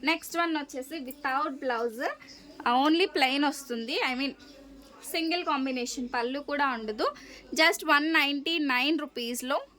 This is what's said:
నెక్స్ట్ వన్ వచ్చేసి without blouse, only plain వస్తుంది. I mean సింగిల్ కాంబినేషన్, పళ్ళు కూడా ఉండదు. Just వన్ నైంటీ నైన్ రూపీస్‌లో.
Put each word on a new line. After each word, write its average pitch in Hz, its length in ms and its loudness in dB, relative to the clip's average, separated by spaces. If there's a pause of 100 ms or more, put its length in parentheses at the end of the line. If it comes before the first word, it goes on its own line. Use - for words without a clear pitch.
(100)
నెక్స్ట్ 330 300 -2
వన్ 339 200 2
వచ్చేసి 285 360 -10 (120)
without 277 440 -2 (100)
blouse, 240 400 -2 (760)
only 311 280 4 (100)
plain 277 240 2 (100)
వస్తుంది. 240 460 -6 (140)
I - 100 -2
mean 277 140 -2 (760)
సింగిల్ 330 400 0
కాంబినేషన్, 254 640 -2
పళ్ళు 254 340 -2
కూడా 285 160 2 (120)
ఉండదు. 220 280 -2 (540)
Just 339 320 4
వన్ 294 160 6 (120)
నైంటీ 285 360 0 (180)
నైన్ 285 300 2
రూపీస్‌లో. 247 540 -4 (200)